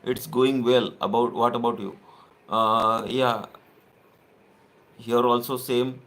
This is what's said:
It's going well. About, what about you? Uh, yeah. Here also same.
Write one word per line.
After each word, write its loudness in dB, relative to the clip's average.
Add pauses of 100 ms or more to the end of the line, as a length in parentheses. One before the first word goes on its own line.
It's -4
going 0
well. 2
About, 0
what 0
about -2
you? -12 (520)
Uh, 2
yeah. 0 (1500)
Here 0
also 0
same. -2